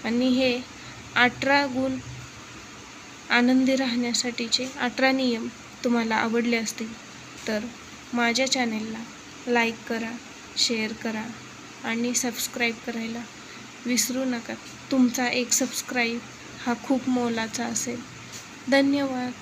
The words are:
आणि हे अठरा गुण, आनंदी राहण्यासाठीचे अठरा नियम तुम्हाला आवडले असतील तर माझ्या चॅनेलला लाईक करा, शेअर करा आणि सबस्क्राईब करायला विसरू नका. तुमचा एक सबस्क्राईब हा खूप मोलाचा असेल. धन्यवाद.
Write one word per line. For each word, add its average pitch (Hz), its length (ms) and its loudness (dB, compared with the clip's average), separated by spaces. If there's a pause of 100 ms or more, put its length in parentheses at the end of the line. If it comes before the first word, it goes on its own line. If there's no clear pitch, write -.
आणि 240 240 4
हे 254 340 4 (540)
अठरा 269 500 6
गुण, 262 320 0 (1300)
आनंदी 254 460 6
राहण्यासाठीचे 240 920 0 (120)
अठरा 247 320 4
नियम 240 360 2 (360)
तुम्हाला 233 320 4
आवडले 226 420 4
असतील 220 360 -4 (540)
तर 214 120 0 (540)
माझ्या 240 380 4
चॅनेलला 226 520 -2 (440)
लाईक 233 280 4 (140)
करा, 226 280 -4 (400)
शेअर 220 360 2
करा 220 320 -4 (580)
आणि 233 300 0
सबस्क्राईब 233 600 0 (120)
करायला 226 340 -6 (640)
विसरू 247 400 2
नका. 233 280 -2 (380)
तुमचा 247 360 6
एक 240 240 2
सबस्क्राईब 240 680 0 (460)
हा 240 80 2 (100)
खूप 262 260 2
मोलाचा 233 560 0
असेल. 240 360 -4 (680)
धन्यवाद. 269 640 4 (100)